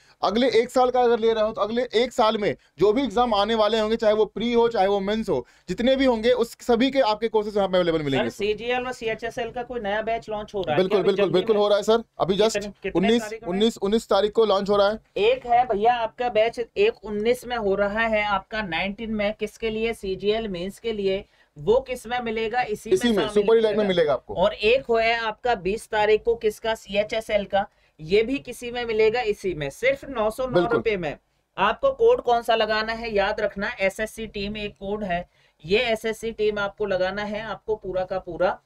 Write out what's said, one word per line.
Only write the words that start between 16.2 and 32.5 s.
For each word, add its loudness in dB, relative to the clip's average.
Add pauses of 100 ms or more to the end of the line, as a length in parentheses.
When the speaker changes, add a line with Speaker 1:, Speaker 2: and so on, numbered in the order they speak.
Speaker 2:
बैच, 0
एक -2
उन्नीस 0
में -6
हो 0
रहा 0
है 0
आपका -4
नाइनटीन -6
में, -2
किसके -8
लिए? -4
सीजीएल -4
मेंस -8
के -6
लिए। -2 (340)
वो 2
किस -10
में -4
मिलेगा? -2
इसी -6
Speaker 1:
इसी 2
Speaker 2:
में 4
Speaker 1:
में, 2
Speaker 2:
शामिल -6
Speaker 1:
सुपर 4
इलाइट 2
में 2
Speaker 2:
मिलेगा। 0
Speaker 1:
मिलेगा 2
आपको। -6
Speaker 2:
और 2
एक 2
हो 2
है 2
आपका -2
बीस -4
तारीख 2
को 2
किसका? -2
सीएचएसएल -2
का, 0 (340)
ये 2
भी -4
किसी -12
में -6
मिलेगा, 2
इसी -4
में, -6
सिर्फ -2
नौ -2
सौ -6
नौ 2
रुपए 2
Speaker 1:
बिल्कुल। -2
Speaker 2:
में। -6 (400)
आपको 0
कोड 4
कौन 2
सा 0